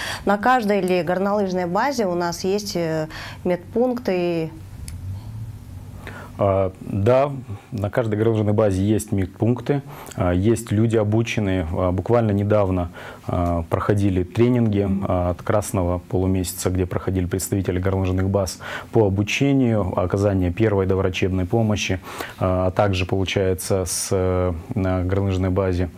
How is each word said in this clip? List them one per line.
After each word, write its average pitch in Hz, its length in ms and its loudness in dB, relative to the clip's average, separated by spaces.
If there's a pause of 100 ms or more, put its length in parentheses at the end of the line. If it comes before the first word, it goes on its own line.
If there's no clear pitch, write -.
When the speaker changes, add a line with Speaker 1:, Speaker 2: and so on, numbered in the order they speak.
(260)
Speaker 1:
На 202 120 4
каждой 208 440 4
ли 180 220 2
горнолыжной 185 600 0
базе 226 400 0
у 175 100 0
нас 175 300 -2
есть, 202 300 -2
э, 160 320 -2 (360)
медпункты? 180 1080 0 (1900)
Speaker 2:
А, 98 440 2
да, 123 500 2 (400)
на 101 180 -2
каждой 110 280 0
горнолыжной 107 340 2
базе 101 320 4
есть 104 300 2
медпункты, 117 680 0 (360)
а, 87 160 2
есть 113 360 2
люди 110 280 4
обученные. 104 720 2
А, 92 220 0
буквально 113 380 2
недавно, 101 600 2 (340)
а, 87 440 0
проходили 98 540 2
тренинги, 113 640 2 (220)
а, 90 220 0
от 87 120 -4
Красного 90 580 0
полумесяца, 92 720 -2
где 92 140 0
проходили 92 400 -2
представители 92 540 -2
горнолыжных 95 500 0
баз 98 300 -2 (320)
по 110 140 4
обучению, 107 920 0
оказанию 95 540 2
первой 98 360 2
доврачебной 92 580 0
помощи, 107 560 0 (360)
а, 92 300 2
а 92 40 0
также, 95 340 2
получается, 95 800 0
с, - 260 -6
э, 92 420 2 (220)
на 92 280 0
горнолыжной 95 480 0
базе, 92 460 0